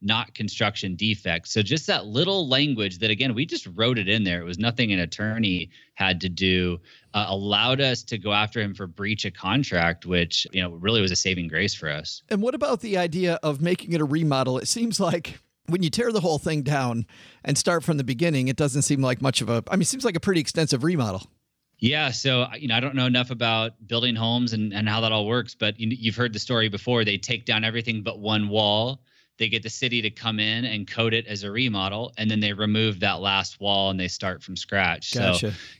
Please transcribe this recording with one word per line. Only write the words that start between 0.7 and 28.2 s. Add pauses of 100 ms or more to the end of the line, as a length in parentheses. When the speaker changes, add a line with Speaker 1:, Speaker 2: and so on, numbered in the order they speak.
Speaker 1:
defects.
So
just
that
little
language
that,
again,
we
just
wrote
it
in
there.
It
was
nothing
an
attorney (240)
had
to
do, (360)
uh,
allowed
us
to
go
after
him
for
breach
of
contract,
which,
you
know,
really
was
a
saving
grace
for
us.
Speaker 2:
And
what
about
the
idea
of
making
it
a
remodel?
It
seems
like (260)
when
you
tear
the
whole
thing
down (380)
and
start
from
the
beginning,
it
doesn't
seem
like
much
of
a,
I
mean,
it
seems
like
a
pretty
extensive
remodel. (560)
Speaker 1:
Yeah.
So, (100)
you
know,
I
don't
know
enough
about (140)
building
homes
and,
and
how
that
all
works,
but
you,
you've
heard
the
story
before.
They
take
down
everything
but
one